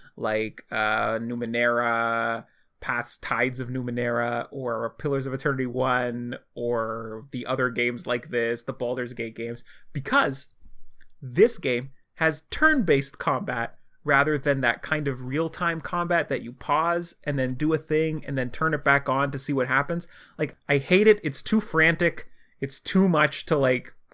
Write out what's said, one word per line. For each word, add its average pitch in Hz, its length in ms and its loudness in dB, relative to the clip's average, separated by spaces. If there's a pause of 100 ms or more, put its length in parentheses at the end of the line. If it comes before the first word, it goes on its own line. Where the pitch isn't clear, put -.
(160)
Like, 110 560 -2
uh, 110 480 0
Numenera, 117 1300 0 (340)
Paths, - 380 -4
Tides 123 420 0
of 123 80 -6
Numenera, 120 800 -2
or 117 480 -4
Pillars 139 300 -2
of 131 60 -6
Eternity 135 340 0
one, 123 720 -2 (180)
or 113 760 -4
the 123 140 -6
other 131 240 0
games 120 380 -2
like 123 220 -2
this, 117 340 0
the 131 100 -6
Baldur's 123 400 -4
Gate 113 220 -8
games, 117 280 -8 (300)
because 143 540 0 (760)
this 151 360 4
game 127 340 -4 (240)
has 156 340 0
turn-based 190 720 4
combat 123 560 -2 (280)
rather 143 340 4
than 139 240 2
that 120 200 0
kind 151 260 0
of 131 180 -4
real-time 165 560 -2
combat 170 480 0
that 127 120 -2
you 117 120 -10
pause 170 640 0 (100)
and 139 120 -2
then 127 180 0
do 151 180 2
a 156 40 4
thing 156 480 0
and 139 120 -4
then 127 120 -2
turn 160 240 0
it 147 100 -2
back 139 260 4
on 139 200 0
to 139 80 -6
see 143 140 -4
what 131 160 2
happens. 143 400 0 (300)
Like, 147 180 -2 (140)
I 143 80 4
hate 185 300 6
it. 214 160 8
It's 139 180 -2
too - 180 2
frantic. 165 640 2 (360)
It's 139 180 -4
too 190 300 4
much 151 380 2
to, 156 100 2
like, 131 360 2 (200)